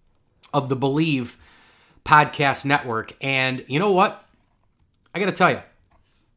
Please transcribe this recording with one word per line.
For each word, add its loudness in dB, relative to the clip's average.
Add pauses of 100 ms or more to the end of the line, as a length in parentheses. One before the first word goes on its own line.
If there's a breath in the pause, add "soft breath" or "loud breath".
(540)
of -2
the -2
Believe -2 (680 soft breath)
Podcast 2
Network. -2
And -2
you -2
know 0
what? 0 (880)
I -6
gotta -2
tell 2
you, -4 (720)